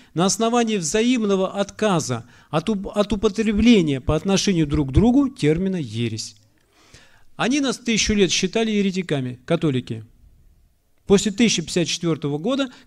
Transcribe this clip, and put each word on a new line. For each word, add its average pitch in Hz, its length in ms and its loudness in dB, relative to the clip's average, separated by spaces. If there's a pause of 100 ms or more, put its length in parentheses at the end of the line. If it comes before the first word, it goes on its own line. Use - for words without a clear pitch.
(140)
на 170 100 2
основании 226 540 0
взаимного 202 800 0
отказа 165 680 -2 (220)
от 160 180 -2
уп-, 202 200 -2
от 208 240 0
употребления 208 880 2
по 151 160 0
отношению 180 500 0
друг 143 220 -2
к 127 40 -8
другу 240 360 4
термина 180 480 -2
«ересь». 113 580 -6 (1040)
Они 247 240 -2
нас 269 180 -2
тысячу 214 360 0
лет 196 180 2
считали 220 400 -2
еретиками, 180 720 -2
католики. 127 600 -2 (1040)
После 202 240 4
тысяча 196 320 0
пятьдесят 160 240 -2
четвёртого 147 500 -4
года, 226 320 -2 (180)